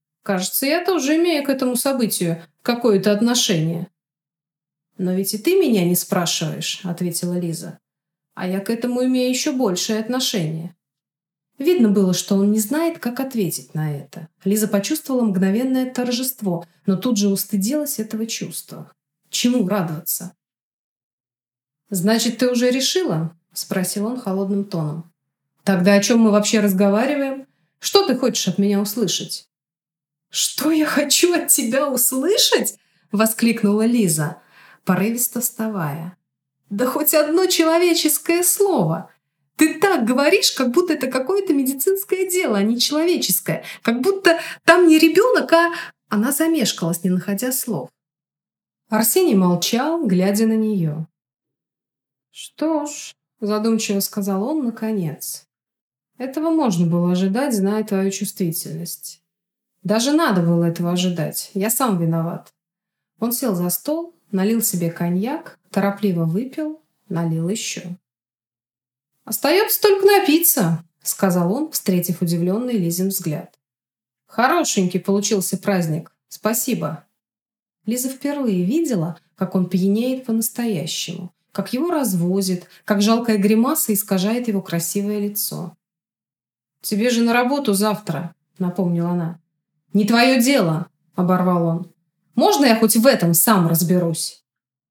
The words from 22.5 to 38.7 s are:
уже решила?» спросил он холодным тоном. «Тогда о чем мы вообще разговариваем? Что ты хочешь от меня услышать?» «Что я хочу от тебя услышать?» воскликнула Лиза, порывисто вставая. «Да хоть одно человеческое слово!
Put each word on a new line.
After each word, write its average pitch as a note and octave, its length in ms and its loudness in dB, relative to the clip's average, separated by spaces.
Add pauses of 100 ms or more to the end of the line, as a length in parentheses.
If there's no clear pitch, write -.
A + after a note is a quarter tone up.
уже B3 180 2
решила?» B3+ 640 -2 (240)
спросил F#3+ 480 -4
он B3 140 -6
холодным G3 460 -2
тоном. D#3+ 460 -6 (520)
«Тогда F#3+ 300 4
о G3+ 80 6
чем A#3 200 4
мы G#3+ 100 6
вообще G#3 280 2
разговариваем? B3 880 0 (320)
Что G4 260 2
ты B3+ 100 2
хочешь - 320 -2
от F#3 100 -2
меня G3+ 220 2
услышать?» G3+ 680 -4 (800)
«Что - 420 -2
я D#4 140 2
хочу D4+ 480 2
от - 140 -2
тебя C4+ 420 2
услышать?» C4+ 880 0 (340)
воскликнула A3 760 2
Лиза, E3 560 0 (440)
порывисто A3 560 -2
вставая. F3 760 -6 (520)
«Да G#3 160 -2
хоть C#4+ 280 -2
одно D#4 340 2
человеческое E4+ 960 2
слово! A3 680 0 (460)